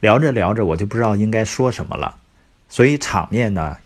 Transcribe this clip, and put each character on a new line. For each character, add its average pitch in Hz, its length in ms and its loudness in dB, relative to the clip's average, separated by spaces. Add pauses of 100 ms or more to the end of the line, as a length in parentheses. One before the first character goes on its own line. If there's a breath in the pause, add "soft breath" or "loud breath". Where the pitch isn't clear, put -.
聊 107 180 6
着 151 140 2
聊 101 200 0
着 110 140 0
我 80 100 0
就 95 80 -4
不 101 120 -6
知 117 60 0
道 110 120 2
应 107 160 0
该 110 140 0
说 127 260 -2
什 87 160 -8
么 - 100 -10
了， - 200 -8 (520)
所 - 160 4
以 147 140 2
场 95 320 -4
面 110 240 -2
呢， 80 320 -4